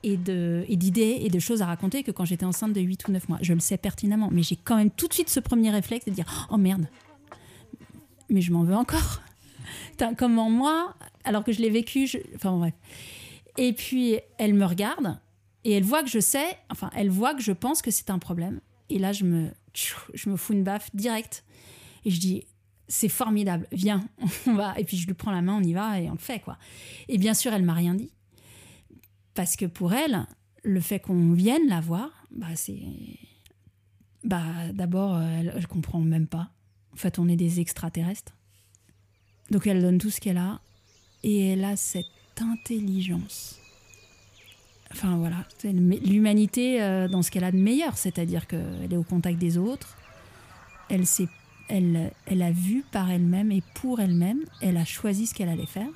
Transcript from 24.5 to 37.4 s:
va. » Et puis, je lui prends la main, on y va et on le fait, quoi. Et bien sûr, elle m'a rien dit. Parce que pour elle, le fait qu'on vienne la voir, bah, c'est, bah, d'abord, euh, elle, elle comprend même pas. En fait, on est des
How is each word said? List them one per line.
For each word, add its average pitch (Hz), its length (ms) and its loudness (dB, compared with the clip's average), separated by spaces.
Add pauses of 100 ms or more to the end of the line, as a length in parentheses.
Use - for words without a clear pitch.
va. » 196 240 0
Et 214 60 -2
puis, 185 140 -4
je 170 100 -2
lui 190 60 -4
prends 208 180 -4
la 175 100 0
main, 196 140 0
on 196 80 2
y 165 80 2
va 202 280 -2
et 160 100 -4
on - 20 -6
le 165 60 -6
fait, 233 200 -8
quoi. - 200 -14 (500)
Et 233 100 0
bien 208 160 4
sûr, 233 180 0
elle 196 120 2
m'a 170 100 2
rien 170 200 2
dit. 214 180 -6 (1200)
Parce 175 200 -2
que 190 120 -4
pour 175 260 -2
elle, 262 340 0 (360)
le 190 180 2
fait 196 180 -4
qu'on 170 360 4
vienne 247 340 4
la 175 140 2
voir, 170 260 -4 (220)
bah, 190 240 -12
c'est, - 260 -10 (1400)
bah, 185 160 0 (320)
d'abord, 190 420 0
euh, 165 260 0
elle, 170 140 -2
elle 170 120 -4
comprend - 320 -4
même 160 280 2
pas. 170 220 -6 (460)
En - 20 -18
fait, 180 220 -4
on 175 100 2
est 170 80 4
des 170 240 0